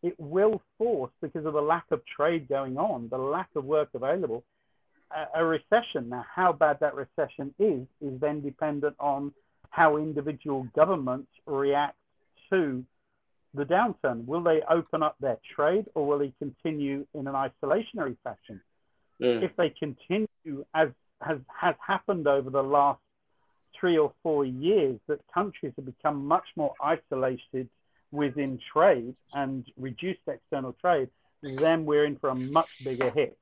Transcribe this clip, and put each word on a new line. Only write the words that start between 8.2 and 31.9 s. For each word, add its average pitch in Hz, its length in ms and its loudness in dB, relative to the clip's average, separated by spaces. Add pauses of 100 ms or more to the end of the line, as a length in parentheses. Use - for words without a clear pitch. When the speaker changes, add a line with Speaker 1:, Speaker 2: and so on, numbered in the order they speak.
Speaker 1:
then 147 220 -2
dependent 147 580 -4
on 139 320 -2 (380)
how 156 260 6
individual 143 800 -4
governments 147 540 2 (160)
react 139 500 0 (540)
to 143 340 0 (720)
the 143 100 -4
downturn. 143 600 0
Will 160 160 -2
they 160 260 4
open 160 340 0
up 151 160 0
their 127 200 -2 (180)
trade, 180 380 2
or 147 120 0
will 147 120 2
they 139 200 -2
continue 143 760 -6
in 139 120 -8
an 139 80 -6
isolationary 143 880 -2
fashion? 107 380 -14 (600)
Speaker 2:
Mm. 120 220 2
Speaker 1:
If - 140 -2
they 170 140 2
continue, 175 580 -4 (460)
as 160 160 4 (320)
has, 151 160 -4 (200)
has 170 160 0 (100)
happened 190 440 -2
over 139 220 2
the 135 120 0
last 139 380 2 (800)
three 175 180 4
or 147 140 4 (100)
four 147 220 2
years, 135 640 0
that 147 120 -2 (120)
countries 175 440 -4
have 135 100 -12
become 143 400 -4
much 170 180 2 (100)
more 147 260 -2
isolated 131 880 -2 (440)
within 139 460 -2 (140)
trade 156 420 4 (200)
and 135 320 -4 (100)
reduced 135 520 -8
external 131 520 -6
trade, 156 280 2 (340)
then 156 420 2
we're 147 200 4